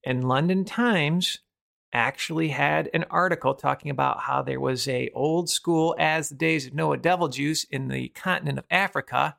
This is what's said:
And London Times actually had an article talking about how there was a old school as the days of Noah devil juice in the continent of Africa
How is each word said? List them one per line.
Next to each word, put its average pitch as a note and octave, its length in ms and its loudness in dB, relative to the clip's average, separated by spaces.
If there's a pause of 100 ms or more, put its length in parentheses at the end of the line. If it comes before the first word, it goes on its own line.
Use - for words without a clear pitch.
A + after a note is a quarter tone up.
And B2+ 240 0
London F3 360 2
Times F#3 760 0 (520)
actually D3+ 580 0
had D3 440 2
an D#3+ 160 2
article E3 440 2
talking C#3 360 -2
about C3+ 300 0
how C3+ 200 0
there C3 200 -4
was C3 260 0
a B2+ 280 -2
old D#3+ 360 0
school E3 480 2
as D#3 300 2
the C#3+ 80 -12
days D#3+ 280 0
of C3 100 -12
Noah D3+ 220 0
devil E3+ 300 2
juice C#3+ 380 -2
in C3+ 240 -6
the C3 220 -4
continent D3+ 500 -4
of - 100 -20
Africa D3+ 680 0